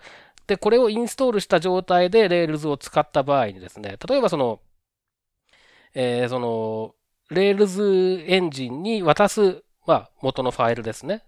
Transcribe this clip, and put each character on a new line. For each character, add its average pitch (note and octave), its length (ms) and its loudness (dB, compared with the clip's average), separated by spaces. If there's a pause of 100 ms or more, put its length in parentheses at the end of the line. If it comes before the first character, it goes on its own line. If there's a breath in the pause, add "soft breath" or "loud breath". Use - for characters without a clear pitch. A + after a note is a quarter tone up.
(460 loud breath)
で、 G3+ 100 0
こ G#3+ 140 0
れ A#3 80 6
を A#3+ 120 4
イ G#3+ 60 -4
ン A#3 120 -4
ス - 80 -12
ト C4 120 0
ー A#3+ 40 0
ル G#3 80 0
し - 80 -10
た F#3 100 4
状 F#3 240 0
態 F3+ 260 2
で G#3+ 200 4
Rails D#3 400 0
を C#3+ 80 -2
使 - 220 -4
っ D3 120 0
た C#3+ 140 0
場 C#3 160 2
合 A2+ 80 0
に G2 60 -10
で F2+ 140 -18
す - 120 -20
ね、 G2+ 160 -12 (120)
例 C4 80 2
え C#4 40 2
ば A3+ 80 2
そ E3+ 80 -2
の、 A#2+ 240 -2 (1300 soft breath)
え B2 320 -2
ー、 - 20 -4
そ B2+ 100 -4
の、 A2 560 -6 (360)
Rails F#3+ 1000 2
エ F#3 100 4
ン F3 120 0
ジ C3 180 -8
ン C#3 160 -10
に A3 180 -4
渡 F3+ 260 4
す、 G3 360 0 (220)
ま E3 80 4
あ、 - 160 -4 (120)
元 C3 220 -2
の B2 80 -2
フ - 60 -10
ァ A#2 120 2
イ A#2 60 0
ル A#2 80 -10
で A2+ 80 -6
す - 120 -14
ね、 F#3+ 240 -6